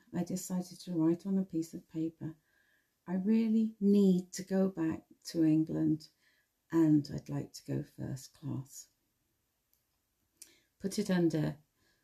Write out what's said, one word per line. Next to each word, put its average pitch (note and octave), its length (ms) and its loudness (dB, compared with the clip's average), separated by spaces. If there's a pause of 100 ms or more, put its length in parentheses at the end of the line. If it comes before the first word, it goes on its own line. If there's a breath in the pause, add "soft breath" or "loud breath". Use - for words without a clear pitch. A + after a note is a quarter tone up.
(180)
I F3 60 -2
decided F3+ 560 -6
to F3+ 140 -12
write E3 320 0
on G3 120 -2
a F#3+ 60 0
piece D#3+ 300 -6
of - 180 -16
paper, D#3+ 420 -8 (720)
"I F3+ 100 -6
really A3 640 2
need G3 500 6
to F#3 120 -12
go F#3+ 260 0
back E3 340 -4 (280)
to E3 120 0
England D#3 640 2 (640)
and D3+ 420 4
I'd C#3+ 140 -10
like C#3+ 240 -8
to - 140 -20
go C#3 180 -4 (140)
first - 420 -10
class." C3 480 -10 (1900 loud breath)
Put F#3+ 180 -6
it G3+ 120 -2
under, D#3+ 480 0 (460)